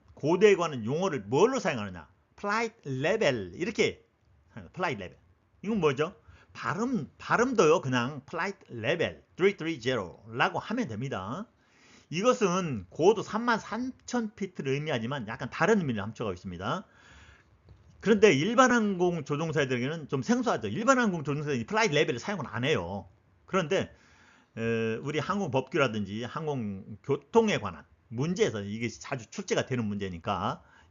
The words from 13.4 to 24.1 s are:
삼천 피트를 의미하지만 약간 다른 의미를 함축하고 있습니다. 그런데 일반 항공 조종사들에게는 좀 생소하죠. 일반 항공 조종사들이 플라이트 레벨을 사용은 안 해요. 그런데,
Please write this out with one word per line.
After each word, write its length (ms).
삼천 760
피트를 380
의미하지만 560
약간 220
다른 280
의미를 240
함축하고 320
있습니다. 500
그런데 340
일반 380
항공 520
조종사들에게는 840
좀 140
생소하죠. 440
일반 320
항공 240
조종사들이 420
플라이트 300
레벨을 240
사용은 280
안 180
해요. 440
그런데, 480